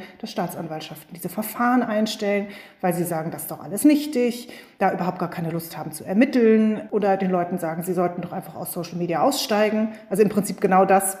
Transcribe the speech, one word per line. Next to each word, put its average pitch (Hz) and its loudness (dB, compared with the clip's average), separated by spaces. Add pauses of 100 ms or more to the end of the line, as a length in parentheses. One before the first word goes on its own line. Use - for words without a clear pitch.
(200)
dass 220 -12
Staatsanwaltschaften 160 -8
diese 175 -8
Verfahren 240 0
einstellen, 214 0 (340)
weil 185 2
sie 170 -2
sagen, 160 -4
das 147 -10
ist - -12
doch 156 -12
alles 190 0
nichtig, 247 2 (300)
da 190 4
überhaupt 180 -2
gar 175 -2
keine 165 -6
Lust 165 -8
haben 151 -10
zu - -12
ermitteln 220 4
oder 196 2
den 190 0
Leuten 180 0
sagen, 165 -4
sie 185 -2
sollten 175 0
doch - -10
einfach 175 -10
aus - -10
Social 175 -8
Media 170 -2
aussteigen. 214 2 (160)
Also 202 4
im 202 4
Prinzip - -2
genau 185 6
das, 190 4